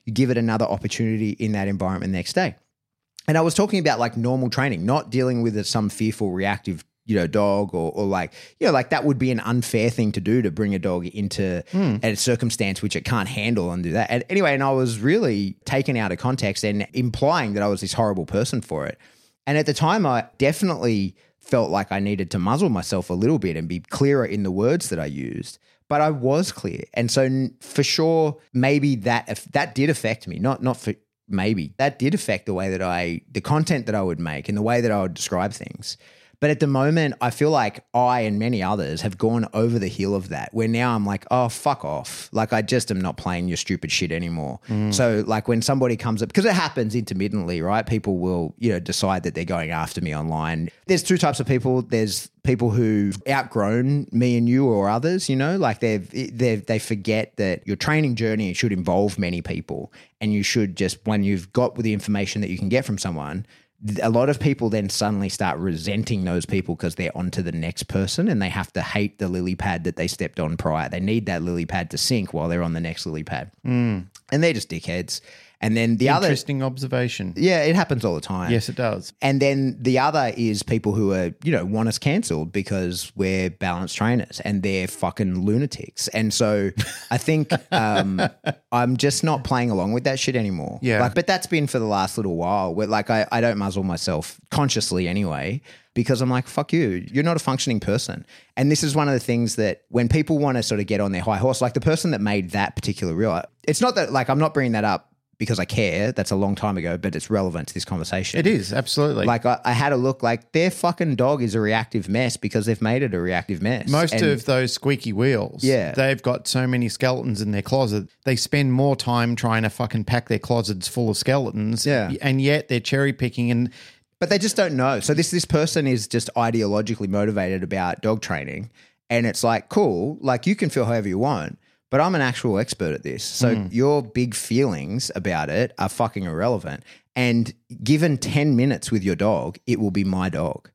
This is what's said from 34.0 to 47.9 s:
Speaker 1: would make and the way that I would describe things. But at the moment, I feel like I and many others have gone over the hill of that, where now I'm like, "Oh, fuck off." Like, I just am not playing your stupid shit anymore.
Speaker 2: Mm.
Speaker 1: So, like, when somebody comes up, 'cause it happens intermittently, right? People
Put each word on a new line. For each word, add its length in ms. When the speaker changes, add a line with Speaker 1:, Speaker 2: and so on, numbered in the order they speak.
Speaker 1:
would 180
make 280
and 100
the 40
way 200
that 100
I 100
would 120
describe 380
things. 460
But 100
at 100
the 80
moment, 540
I 80
feel 220
like 420
I 280
and 160
many 240
others 380
have 180
gone 360
over 260
the 80
hill 260
of 140
that, 260
where 140
now 260
I'm 120
like, 260
"Oh, 160
fuck 380
off." 480
Like, 180
I 100
just 300
am 80
not 160
playing 320
your 80
stupid 380
shit 180
anymore. 560
Speaker 2:
Mm. 260
Speaker 1:
So, 320
like, 220
when 140
somebody 340
comes 260
up, 120
'cause 100
it 80
happens 440
intermittently, 640
right? 240
People 320